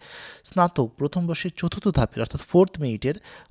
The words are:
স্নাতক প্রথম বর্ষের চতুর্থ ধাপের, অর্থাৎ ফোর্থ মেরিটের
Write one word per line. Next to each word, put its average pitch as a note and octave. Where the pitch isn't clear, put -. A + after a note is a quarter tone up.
স্নাতক F3
প্রথম E3+
বর্ষের E3+
চতুর্থ -
ধাপের, A2+
অর্থাৎ -
ফোর্থ F#3
মেরিটের B2+